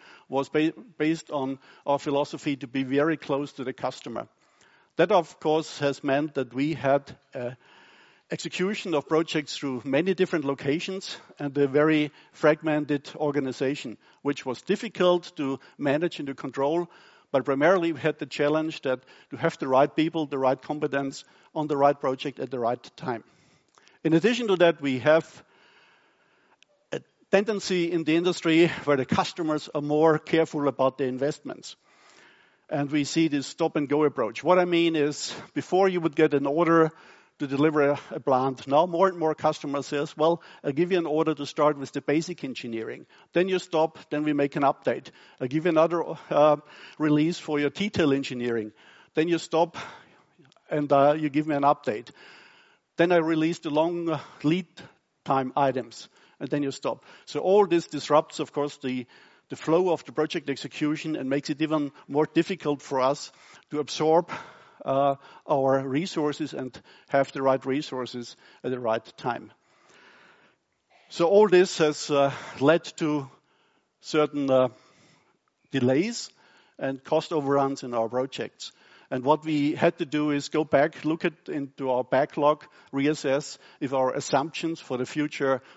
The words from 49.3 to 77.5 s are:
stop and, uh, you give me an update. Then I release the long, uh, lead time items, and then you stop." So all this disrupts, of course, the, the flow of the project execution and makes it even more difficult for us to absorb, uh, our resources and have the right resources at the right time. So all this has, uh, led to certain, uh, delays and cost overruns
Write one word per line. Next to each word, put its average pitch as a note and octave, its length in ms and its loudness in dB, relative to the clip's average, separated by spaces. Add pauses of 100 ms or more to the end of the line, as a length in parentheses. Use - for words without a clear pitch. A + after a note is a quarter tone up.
stop E3 400 -2 (920)
and, D3 240 -2
uh, C#3+ 260 6
you D3+ 100 -2
give D3+ 160 -2
me D3+ 100 -2
an C#3 80 -2
update. B2 460 0 (880)
Then F3 160 4
I F3 60 6
release D#3+ 420 0
the E3 100 -10
long, E3 400 -2
uh, D3+ 100 -2 (240)
lead E3+ 240 0 (580)
time C3 320 -2
items, C3+ 500 -2 (320)
and C#3 100 -10
then D3 140 -2
you C3+ 80 -2
stop." - 320 -6 (220)
So - 160 -8
all G3 260 4
this E3 200 0
disrupts, D3 520 0
of C#3+ 140 -8
course, C#3+ 240 -4
the, B2+ 300 -6 (420)
the C3 80 -12
flow F3 340 2
of D#3 140 -4
the B2 80 -16
project D#3+ 360 -4
execution D3+ 680 -4
and C3+ 120 -6
makes C#3 200 -2
it C#3+ 120 -4
even D3+ 300 0 (160)
more D3+ 260 0
difficult D#3+ 480 -2
for C3 200 -2
us C#3 320 0 (380)
to D3 80 -4
absorb, D#3 520 0 (540)
uh, C#3 300 2 (340)
our C3+ 380 2
resources D3 640 -2
and C3 260 -10 (300)
have C#3 220 2
the C#3+ 100 -8
right C3 240 2
resources B2+ 720 -6 (280)
at B2+ 60 -6
the B2+ 100 -4
right A#2 380 -4
time. - 340 -8 (1600)
So E3+ 180 0
all G3+ 200 8
this F#3 320 4
has, D3+ 320 0
uh, C#3 200 4 (280)
led D#3 240 4 (140)
to D3 300 -2 (760)
certain, C#3+ 500 0
uh, B2+ 160 6 (1040)
delays C3+ 580 0 (480)
and C3+ 260 -8
cost D#3+ 300 -2
overruns C#3 500 0